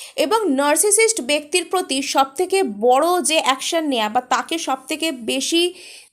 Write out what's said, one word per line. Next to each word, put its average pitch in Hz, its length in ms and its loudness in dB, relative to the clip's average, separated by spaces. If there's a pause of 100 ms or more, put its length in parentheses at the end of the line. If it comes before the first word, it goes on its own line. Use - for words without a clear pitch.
(160)
এবং 381 360 0
নার্সিসিস্ট 359 720 2
ব্যক্তির 294 440 -2
প্রতি 349 360 -2
সবথেকে 359 640 0
বড় 262 580 2
যে 302 200 0
অ্যাকশন 302 460 -2
নেয়া 226 220 0
বা 247 120 0
তাকে 247 360 -2
সবথেকে 311 540 -4
বেশি 269 640 -2 (400)